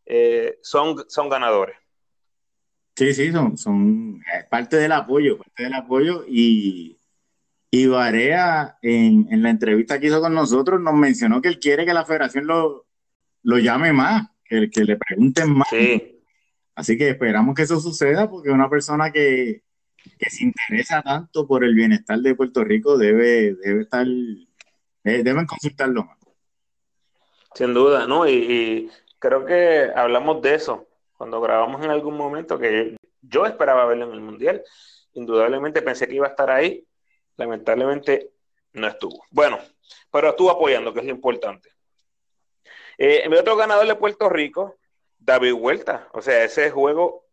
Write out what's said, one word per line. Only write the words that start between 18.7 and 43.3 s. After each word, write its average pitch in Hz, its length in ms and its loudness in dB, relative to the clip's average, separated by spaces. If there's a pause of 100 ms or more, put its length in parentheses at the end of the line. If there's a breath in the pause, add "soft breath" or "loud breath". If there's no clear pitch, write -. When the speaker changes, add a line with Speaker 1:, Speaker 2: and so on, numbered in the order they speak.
Speaker 2:
que, 131 520 0 (560)
que - 100 -6
se - 160 -8
interesa 123 560 -2
tanto 151 460 -4
por 131 180 2
el 120 100 4
bienestar 110 440 2
de 131 160 2
Puerto 127 280 -2
Rico 110 360 2
debe, 110 560 4
debe 101 280 -2
estar, 127 240 -2
eh, 120 1160 -6
deben 143 240 0
consultarlo 131 580 -4
más. - 140 -20 (1400)
Speaker 1:
Sin 123 180 -2
duda, 127 340 4
¿no? 156 220 2
Y, 135 60 4
y 117 560 -2 (280 soft breath)
creo 135 280 0
que 165 480 2
hablamos 123 480 0
de 139 140 2
eso 127 300 -6 (300)
cuando 113 240 -8
grabamos 117 440 0
en 156 80 -2
algún 151 240 -4
momento, 147 420 -8
que 110 380 -2 (240)
yo 139 260 -2
esperaba 135 400 2
verlo 120 200 -2
en 117 60 -12
el 107 80 -14
Mundial. 113 440 -6 (480 soft breath)
Indudablemente 120 680 -2
pensé 123 280 -4
que 135 80 -8
iba 139 100 0
a 135 40 -4
estar 135 200 -2
ahí. 143 340 -2 (520)
Lamentablemente 123 920 -2 (420)
no 107 160 -6
estuvo. - 420 -12
Bueno, 135 300 0 (500 soft breath)
pero 151 200 2
estuvo 180 200 4
apoyando, 135 420 0
que 117 60 -8
es 123 80 -6
lo 135 60 -6
importante. 117 580 -6 (1300 loud breath)
Eh, 143 300 4
mi 160 80 4